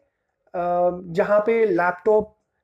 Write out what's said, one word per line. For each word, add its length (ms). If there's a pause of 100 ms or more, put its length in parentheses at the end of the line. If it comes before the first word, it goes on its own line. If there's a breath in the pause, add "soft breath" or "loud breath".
(540)
अ, 360 (140)
जहाँ 360
पे 260
लैपटॉप, 720 (280)